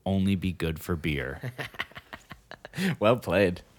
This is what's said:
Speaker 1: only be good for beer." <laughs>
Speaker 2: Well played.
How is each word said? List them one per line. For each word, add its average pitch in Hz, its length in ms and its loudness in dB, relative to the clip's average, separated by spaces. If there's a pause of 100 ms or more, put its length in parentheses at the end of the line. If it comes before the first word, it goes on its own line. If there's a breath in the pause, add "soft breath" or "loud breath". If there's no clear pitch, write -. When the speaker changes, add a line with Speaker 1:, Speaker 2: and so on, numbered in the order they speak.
Speaker 1:
only 95 300 4
be 90 160 -2
good 80 280 -2
for 87 180 -2
beer." 71 420 -2 (180)
<laughs> - 40 -8 (1400 loud breath)
Speaker 2:
Well 113 180 6
played. 90 440 2 (180)